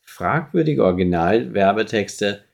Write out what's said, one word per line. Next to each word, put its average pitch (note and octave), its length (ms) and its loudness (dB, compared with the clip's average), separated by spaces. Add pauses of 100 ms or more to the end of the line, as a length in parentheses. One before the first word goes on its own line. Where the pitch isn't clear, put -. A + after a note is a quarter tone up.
fragwürdige D3 840 -2
Originalwerbetexte G2+ 1700 0